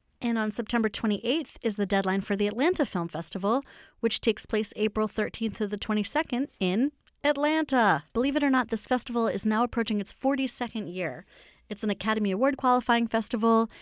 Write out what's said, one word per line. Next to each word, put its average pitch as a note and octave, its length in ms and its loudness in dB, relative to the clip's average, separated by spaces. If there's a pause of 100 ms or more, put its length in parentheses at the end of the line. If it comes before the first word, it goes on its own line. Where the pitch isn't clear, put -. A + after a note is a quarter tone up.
(200)
And A#3 180 0
on G#3+ 140 0
September A3 380 0
twenty-eighth A3+ 760 -2
is G#3+ 140 -2
the G#3 80 0
deadline F#3+ 340 2
for G3 160 -2
the G3+ 120 0
Atlanta C4+ 380 2
Film E3+ 220 -4
Festival, G3+ 560 -2 (380)
which - 180 0
takes G#3 260 0
place G#3+ 300 -2
April G#3+ 320 -2
thirteenth G#3+ 520 -4
to G#3 80 -2
the G3+ 100 -4
twenty-second A#3+ 720 -2 (100)
in G3 320 2 (320)
Atlanta. C#4 880 2
Believe C4+ 240 0
it D4 80 2
or C#4+ 60 4
not, B3+ 180 2
this - 180 -2
festival A#3+ 420 0
is G3 180 0
now G#3+ 180 2
approaching A3 380 -2
its - 100 -4
forty-second B3 800 -2
year. E3+ 360 -6 (440)
It's G#3+ 160 -6
an G#3 40 0
Academy G#3 420 0
Award C4 260 2
qualifying A#3+ 500 2
festival, A3+ 600 2 (120)